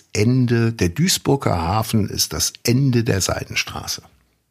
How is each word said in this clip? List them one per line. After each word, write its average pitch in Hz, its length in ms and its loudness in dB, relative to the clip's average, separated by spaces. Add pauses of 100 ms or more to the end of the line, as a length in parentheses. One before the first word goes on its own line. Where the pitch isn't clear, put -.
(140)
Ende, 117 600 4
der 90 160 2
Duisburger 139 680 0
Hafen 101 500 0
ist - 240 -4
das 76 200 -4 (100)
Ende 120 400 2
der 107 180 0
Seidenstraße. - 800 -6 (500)